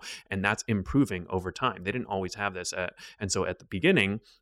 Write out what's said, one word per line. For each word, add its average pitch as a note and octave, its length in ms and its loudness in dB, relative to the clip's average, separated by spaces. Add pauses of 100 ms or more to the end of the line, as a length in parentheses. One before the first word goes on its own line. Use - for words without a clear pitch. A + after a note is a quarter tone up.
(300)
and G2 140 0
that's G#2 240 2
improving G2+ 600 2
over F#2 220 0
time. F#2+ 320 -2
They F#2+ 80 0
didn't B2 160 -4
always F#2+ 260 -2
have G2+ 200 -2
this. F2+ 200 -6
At, F2+ 220 -4 (240)
and G2 120 -2
so F#2 140 0
at F2+ 140 -4
the - 60 -20
beginning, G#2 540 2 (220)